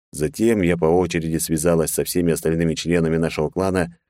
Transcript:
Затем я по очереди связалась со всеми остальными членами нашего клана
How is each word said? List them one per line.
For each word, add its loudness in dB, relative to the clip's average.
Затем 0
я 2
по 0
очереди 0
связалась 0
со -2
всеми 0
остальными 0
членами 0
нашего -2
клана -2